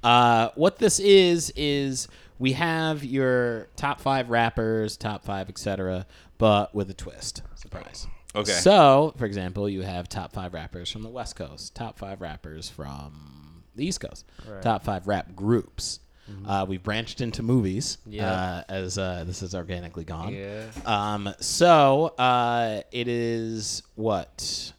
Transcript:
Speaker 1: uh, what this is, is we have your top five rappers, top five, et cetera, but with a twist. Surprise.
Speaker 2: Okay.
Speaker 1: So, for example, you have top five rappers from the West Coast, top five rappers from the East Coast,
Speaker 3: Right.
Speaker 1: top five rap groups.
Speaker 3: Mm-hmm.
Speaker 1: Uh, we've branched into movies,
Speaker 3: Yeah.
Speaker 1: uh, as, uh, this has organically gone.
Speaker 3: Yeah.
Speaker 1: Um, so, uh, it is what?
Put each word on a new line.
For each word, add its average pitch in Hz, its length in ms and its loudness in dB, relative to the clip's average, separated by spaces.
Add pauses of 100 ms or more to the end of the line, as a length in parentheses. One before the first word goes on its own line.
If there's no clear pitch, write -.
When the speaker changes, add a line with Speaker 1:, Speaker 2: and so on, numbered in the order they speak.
Speaker 1:
uh, 117 520 6
what 175 220 2
this - 220 2
is, 190 560 6
is 139 520 -2 (300)
we 131 160 2
have 160 500 -2
your 123 720 0
top 143 260 -4
five 135 280 0
rappers, 113 680 2
top 107 280 -6
five, 98 240 -6
et 98 80 -14
cetera, 95 480 -4 (320)
but 104 380 4
with 98 140 -2
a 95 40 -12
twist. - 480 -12 (140)
Surprise. - 520 -14 (280)
Speaker 2:
Okay. 107 160 0
Speaker 1:
So, 156 680 8
for 120 80 -2
example, 101 440 -4
you 95 120 -4
have 92 260 -8
top - 260 -10
five 90 200 -10
rappers 85 380 -12
from 110 120 -10
the 110 60 -12
West 123 260 -12
Coast, - 400 -14
top 113 220 -12
five 98 240 -12
rappers 78 480 -14
from 73 960 -16 (120)
the 127 100 -6
East 190 140 -6
Coast, - 260 -14 (220)
Speaker 3:
Right. 101 140 -16
Speaker 1:
top 107 240 -2
five 95 220 -4
rap 95 280 -4
groups. 104 640 -2 (320)
Speaker 3:
Mm-hmm. 98 180 -14
Speaker 1:
Uh, 98 160 0
we've 95 180 -6
branched 110 360 -6
into 117 240 -6
movies, 113 600 0
Speaker 3:
Yeah. 104 260 -4
Speaker 1:
uh, 92 380 -4
as, 95 280 -6
uh, 90 300 -4
this 90 140 -8
has 92 120 -8
organically 87 520 -8
gone. 85 280 -8
Speaker 3:
Yeah. 104 340 -10 (180)
Speaker 1:
Um, 104 560 -2
so, 156 760 6
uh, 120 640 2 (120)
it 120 160 -2
is 113 720 -4 (120)
what? - 840 -4